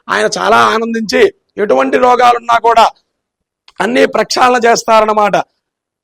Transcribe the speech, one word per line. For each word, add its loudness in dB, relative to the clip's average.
ఆయన -2
చాలా 0
ఆనందించి, 0
ఎటువంటి -2
రోగాలున్నా 2
కూడా 2
అన్ని 0
ప్రక్షాళన -2
చేస్తారన్నమాట. 0